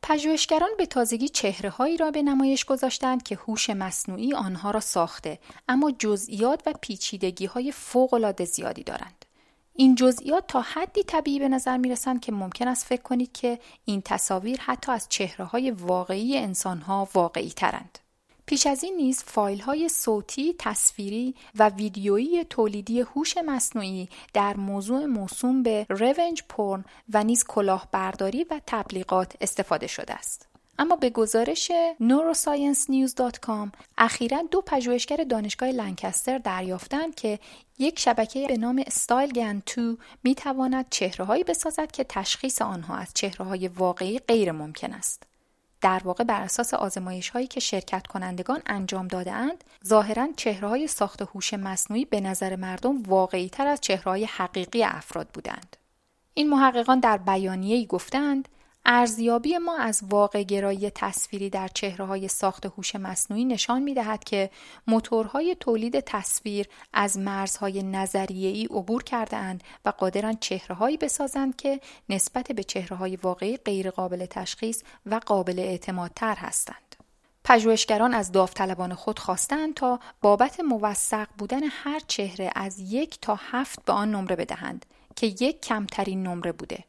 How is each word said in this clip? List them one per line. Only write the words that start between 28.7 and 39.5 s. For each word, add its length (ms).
استفاده 460
شده 280
است. 340
اما 180
به 140
گزارش 600
neuroscience 880
news 220
dot 260
com، 240
اخیراً 520
دو 100
پژوهشگر 640
دانشگاه 440
لنکستر 720
دریافتند 760
که 240
یک 200
شبکه 480
به 100
نام 300
استایلگن 800